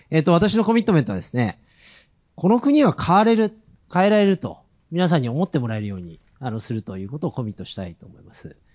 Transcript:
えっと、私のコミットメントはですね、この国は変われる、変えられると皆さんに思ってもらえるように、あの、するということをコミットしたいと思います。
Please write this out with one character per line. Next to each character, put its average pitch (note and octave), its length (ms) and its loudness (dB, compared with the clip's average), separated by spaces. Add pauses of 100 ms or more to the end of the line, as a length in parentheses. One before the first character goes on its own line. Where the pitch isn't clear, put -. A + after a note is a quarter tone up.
え D#3+ 100 0
っ D3 40 0
と、 F3 80 2
私 F#3 240 4
の A3+ 80 2
コ A3+ 100 2
ミ A#3 80 4
ッ - 40 -6
ト A3 80 2
メ D#3 80 4
ン A2 40 -2
ト G#2 60 -8
は F#2+ 40 -6
で F2 60 -6
す - 140 -14
ね、 A#2 260 -2 (760)
こ F3+ 140 -2
の A#3 100 4
国 C#4+ 240 2
は F3+ 160 2
変 F3 160 2
わ G#3 80 6
れ A#3 120 4
る、 A3 220 0 (360)
変 F#3 140 4
え - 20 4
ら G#3 80 4
れ G3+ 80 4
る G3 120 2
と - 240 -10 (300)
皆 F3 160 0
さ E3 100 4
ん C#3 40 2
に A#2+ 80 -2
思 D3 140 -2
っ F#3+ 60 -4
て - 80 -2
も B2 100 0
ら A2 100 -4
え G#2 40 -6
る G#2 60 -6
よ G2 100 -8
う - 40 -10
に、 E2 180 -16 (200)
あ A#2 120 -8
の、 A2 80 -6
す A#2 140 -8
る A2 80 -4
と F#2+ 160 -12
い F#2+ 80 -10
う G2+ 40 -14
こ D3 100 -10
と F3 80 -6
を B2 40 -4
コ B2+ 120 -8
ミ G#2 100 -8
ッ - 20 -12
ト F#2 80 -14
し - 120 -14
た F#2+ 120 -8
い E2+ 80 -16
と - 100 -20
思 - 140 -20
い - 40 -20
ま - 100 -20
す。 - 240 -20 (180)